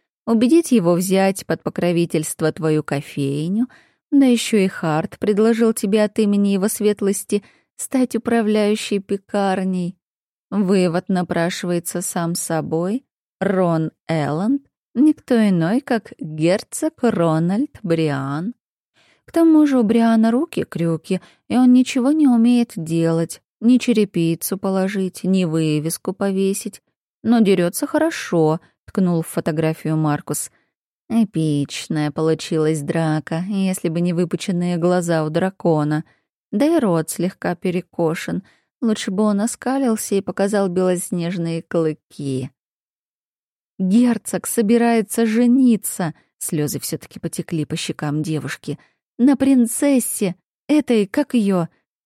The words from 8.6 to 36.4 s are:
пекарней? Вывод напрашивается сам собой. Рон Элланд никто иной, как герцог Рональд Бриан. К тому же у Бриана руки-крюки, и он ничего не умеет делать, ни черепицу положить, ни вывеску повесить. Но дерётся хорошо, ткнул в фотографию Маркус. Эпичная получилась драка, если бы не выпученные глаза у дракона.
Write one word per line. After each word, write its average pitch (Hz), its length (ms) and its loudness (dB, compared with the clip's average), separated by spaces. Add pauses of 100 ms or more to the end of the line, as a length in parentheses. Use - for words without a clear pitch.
пекарней? 190 960 -4 (540)
Вывод 185 580 0
напрашивается 175 920 -2
сам 170 340 -4
собой. 170 680 -4 (340)
Рон 175 520 0 (160)
Элланд 165 600 -2 (260)
никто 277 420 2
иной, 202 460 2
как - 380 -4
герцог 170 800 -2
Рональд 175 800 0
Бриан. 156 720 -2 (720)
К - 60 -20
тому 320 340 6
же 269 140 2
у 240 40 4
Бриана 226 480 4
руки-крюки, 170 880 -2 (280)
и - 100 0
он 254 160 6
ничего 254 380 2
не 311 160 4
умеет 240 480 2
делать, 165 680 -2 (200)
ни 247 180 6
черепицу 190 800 0
положить, 190 640 -4
ни 185 220 2
вывеску 156 680 -2
повесить. 196 680 -4 (400)
Но 233 160 4
дерётся 185 480 2
хорошо, 170 720 0 (260)
ткнул 175 380 0
в - 40 -12
фотографию 160 680 -2
Маркус. 151 540 -2 (580)
Эпичная 156 1000 -2
получилась 160 680 0
драка, 160 680 -2
если 190 420 -2
бы 165 120 -2
не 175 120 0
выпученные 175 640 -2
глаза 170 460 0
у 151 60 -4
дракона. 156 760 0 (480)